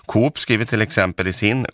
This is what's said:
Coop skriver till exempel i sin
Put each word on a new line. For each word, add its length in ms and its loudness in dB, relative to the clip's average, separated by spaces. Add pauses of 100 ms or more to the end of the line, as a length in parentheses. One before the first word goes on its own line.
Coop 320 0
skriver 260 0
till 180 0
exempel 440 0
i 60 -2
sin 420 0